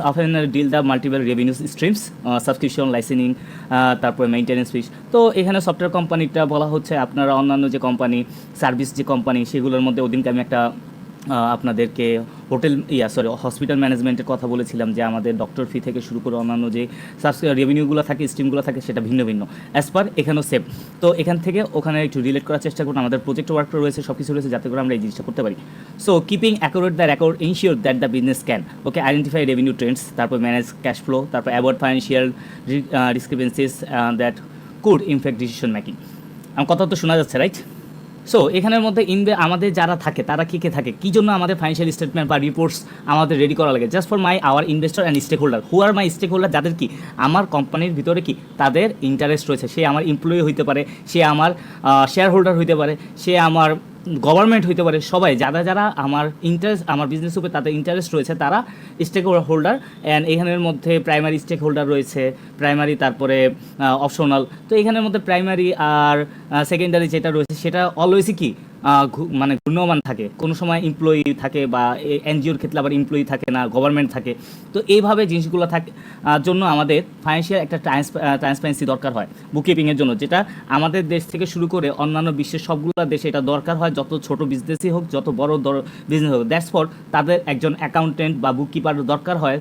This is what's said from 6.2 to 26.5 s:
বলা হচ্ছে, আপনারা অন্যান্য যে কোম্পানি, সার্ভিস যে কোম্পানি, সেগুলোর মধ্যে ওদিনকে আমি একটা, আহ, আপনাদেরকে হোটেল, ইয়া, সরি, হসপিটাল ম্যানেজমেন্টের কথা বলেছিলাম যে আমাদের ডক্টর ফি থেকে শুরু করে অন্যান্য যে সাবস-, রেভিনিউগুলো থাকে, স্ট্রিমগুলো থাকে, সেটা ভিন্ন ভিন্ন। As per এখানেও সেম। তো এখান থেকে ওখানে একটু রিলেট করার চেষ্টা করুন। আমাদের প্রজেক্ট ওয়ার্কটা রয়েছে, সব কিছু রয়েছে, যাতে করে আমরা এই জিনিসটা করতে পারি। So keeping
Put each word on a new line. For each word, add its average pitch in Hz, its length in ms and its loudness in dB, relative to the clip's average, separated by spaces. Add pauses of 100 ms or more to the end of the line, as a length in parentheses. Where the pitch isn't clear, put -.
বলা 151 200 0
হচ্ছে, 151 320 -2
আপনারা 135 380 0
অন্যান্য 139 360 2
যে 131 80 -2
কোম্পানি, 123 440 0 (360)
সার্ভিস 131 360 0
যে 139 80 -2
কোম্পানি, 123 420 0
সেগুলোর 131 360 0
মধ্যে 131 200 2
ওদিনকে 127 280 0
আমি 120 100 0
একটা, 120 320 0 (580)
আহ, 135 40 -2
আপনাদেরকে 117 840 0 (320)
হোটেল, 139 380 0
ইয়া, 120 200 0
সরি, 113 180 -2
হসপিটাল 131 500 -4
ম্যানেজমেন্টের 127 500 0
কথা 127 200 -4
বলেছিলাম 117 460 -2
যে 117 100 -2
আমাদের 113 340 -2
ডক্টর 120 280 -6
ফি 123 140 -6
থেকে 120 220 -6
শুরু 117 180 -10
করে 120 160 -4
অন্যান্য 117 380 -2
যে 120 140 -4 (340)
সাবস-, 147 320 0
রেভিনিউগুলো 143 480 2
থাকে, 147 260 -4
স্ট্রিমগুলো 139 340 -2
থাকে, 131 200 -4
সেটা 120 200 -4
ভিন্ন 120 240 0
ভিন্ন। 104 200 -2 (280)
As 143 100 2 (120)
per 202 100 4 (120)
এখানেও 151 260 0
সেম। 135 180 0 (400)
তো 175 120 6
এখান 170 240 0
থেকে 185 260 -2 (100)
ওখানে 151 300 0
একটু 143 180 -2
রিলেট 135 220 0
করার 151 160 -2
চেষ্টা 160 240 -4
করুন। 135 140 -4
আমাদের 127 220 0
প্রজেক্ট 143 320 -4
ওয়ার্কটা 151 260 -2
রয়েছে, 147 240 -2
সব 135 160 -8
কিছু 147 160 -6
রয়েছে, 139 160 -2
যাতে 120 200 -4
করে 131 100 -2
আমরা 131 140 0
এই 117 60 0
জিনিসটা 104 240 -6
করতে 117 200 -6
পারি। 101 120 -4 (500)
So 202 60 4 (160)
keeping 214 280 2